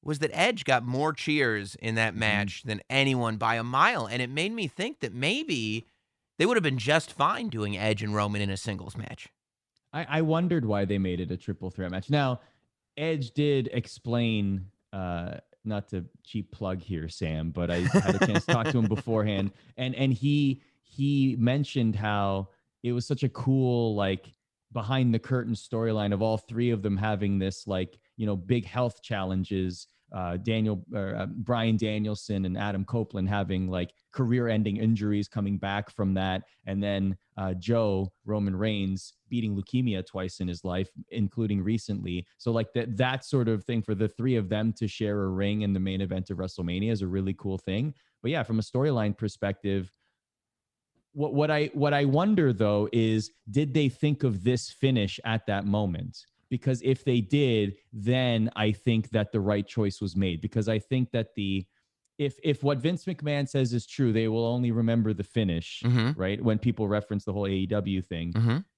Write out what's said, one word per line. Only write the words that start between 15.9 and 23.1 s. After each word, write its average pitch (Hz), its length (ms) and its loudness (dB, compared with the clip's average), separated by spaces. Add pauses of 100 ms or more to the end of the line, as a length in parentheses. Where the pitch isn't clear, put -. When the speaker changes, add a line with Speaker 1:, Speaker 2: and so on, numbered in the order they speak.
Speaker 2:
cheap - 300 -8
plug 95 280 -4
here, 82 280 -6
Sam, 80 420 -4
but 85 180 -2
I 87 120 2
had 185 340 2
a 95 100 2
chance - 200 2
to - 80 2
talk 120 160 2
to 139 100 2
him 110 80 4
Speaker 1:
<laughs> 104 100 2
Speaker 2:
beforehand, 104 540 0 (240)
and, 127 200 -4
and 135 180 2
he, 139 480 2 (220)
he 135 540 0
mentioned 123 600 2
how 101 520 0 (320)
it 120 120 -2
was 120 120 -2
such 139 180 -2